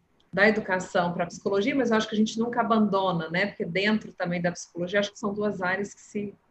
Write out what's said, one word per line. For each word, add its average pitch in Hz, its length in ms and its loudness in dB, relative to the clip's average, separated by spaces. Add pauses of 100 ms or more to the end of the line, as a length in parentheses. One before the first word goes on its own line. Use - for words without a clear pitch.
(320)
da 196 160 4
educação 185 640 0
pra 175 140 -2
psicologia, 202 500 0
mas 240 140 2
eu 220 80 4
acho 214 100 0
que - 60 -10
a 208 40 -2
gente 220 200 2
nunca 240 240 0
abandona, 190 680 2
né, 180 180 0
porque 202 180 -6
dentro 202 480 0
também 175 280 -4
da 175 100 0
psicologia, 180 480 -4
acho 202 120 0
que - 80 -20
são 202 140 -4
duas 208 280 -2
áreas 190 320 -2
que - 80 -20
se, 202 340 -8 (160)